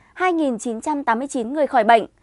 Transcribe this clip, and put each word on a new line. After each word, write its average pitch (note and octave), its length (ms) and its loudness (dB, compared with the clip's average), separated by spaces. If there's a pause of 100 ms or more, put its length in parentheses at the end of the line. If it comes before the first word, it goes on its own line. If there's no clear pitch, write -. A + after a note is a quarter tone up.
(140)
Hai F#4 180 0
nghìn C#4+ 260 0
chín A3+ 220 -6
trăm D4 240 -4
tám A3+ 140 0
mươi C#4 100 -6
chín B3 240 -6
người D4+ 140 0
khỏi A#3+ 180 2
bệnh, A3+ 220 6 (160)